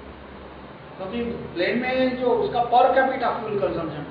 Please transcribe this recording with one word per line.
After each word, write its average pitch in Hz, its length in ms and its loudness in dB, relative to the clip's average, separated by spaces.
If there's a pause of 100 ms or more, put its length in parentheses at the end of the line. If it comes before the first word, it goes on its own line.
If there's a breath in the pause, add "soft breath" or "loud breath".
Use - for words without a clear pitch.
(1000)
क्योंकि 220 260 -4
प्लेन - 540 -2
में 254 440 2
जो 247 40 2
उसका 226 320 2
per - 260 6
capita 254 440 4
fuel 220 260 -2
consumption, 156 560 -2